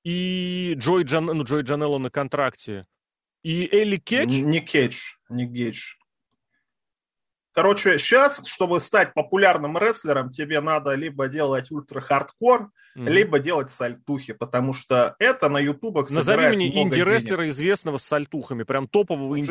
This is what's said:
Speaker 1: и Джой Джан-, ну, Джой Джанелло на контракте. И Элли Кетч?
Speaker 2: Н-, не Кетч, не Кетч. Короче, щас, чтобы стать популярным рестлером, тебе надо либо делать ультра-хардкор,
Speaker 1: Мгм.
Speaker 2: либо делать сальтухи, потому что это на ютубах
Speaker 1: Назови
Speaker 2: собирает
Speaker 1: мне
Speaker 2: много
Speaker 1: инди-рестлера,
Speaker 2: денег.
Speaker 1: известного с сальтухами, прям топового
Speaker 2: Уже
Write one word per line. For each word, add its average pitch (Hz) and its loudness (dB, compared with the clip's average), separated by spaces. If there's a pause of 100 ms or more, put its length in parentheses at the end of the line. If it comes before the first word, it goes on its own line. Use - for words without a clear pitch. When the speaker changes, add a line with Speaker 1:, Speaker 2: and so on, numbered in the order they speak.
Speaker 1:
и 180 -4
Джой 165 2
Джан-, 156 0
ну, 160 -2
Джой 143 -2
Джанелло 147 -2
на 127 -6
контракте. 131 -4 (580)
И 165 -4
Элли 202 2
Кетч? 190 0
Speaker 2:
Н-, 135 0
не 160 2
Кетч, - -2 (100)
не 123 -6
Кетч. 120 -8 (1600)
Короче, 190 4
щас, 269 4
чтобы 175 -2
стать 185 2
популярным 165 2
рестлером, 156 0
тебе 147 -2
надо 147 0
либо 143 -4
делать 135 -2
ультра-хардкор, 160 0 (240)
Speaker 1:
Мгм. 123 -8
Speaker 2:
либо 165 4
делать 151 -2
сальтухи, 123 -8
потому 123 -2
что 123 2
это 233 2
на 143 2
ютубах 143 -2
Speaker 1:
Назови 147 0
Speaker 2:
собирает 208 4
Speaker 1:
мне 180 0
Speaker 2:
много 160 0
Speaker 1:
инди-рестлера, 196 2
Speaker 2:
денег. 151 -2
Speaker 1:
известного 156 -2
с - -10
сальтухами, 139 -4
прям 135 -2
топового 147 -2
Speaker 2:
Уже - -2 (120)